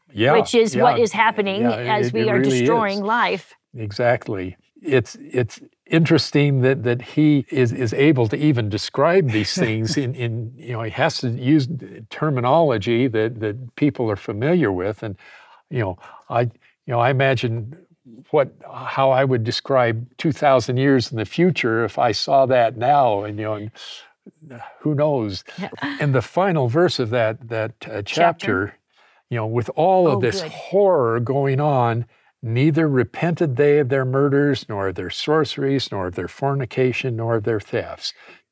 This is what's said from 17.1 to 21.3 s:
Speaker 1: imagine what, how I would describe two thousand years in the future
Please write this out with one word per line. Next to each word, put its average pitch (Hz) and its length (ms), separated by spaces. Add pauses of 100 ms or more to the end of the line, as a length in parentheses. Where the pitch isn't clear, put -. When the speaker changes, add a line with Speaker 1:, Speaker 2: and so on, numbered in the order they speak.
Speaker 1:
imagine 127 680 (540)
what, 135 220 (180)
how 135 400
I 131 140
would 127 200
describe 117 600 (120)
two 165 140
thousand 131 440
years 135 340
in 117 60
the 110 80
future 120 600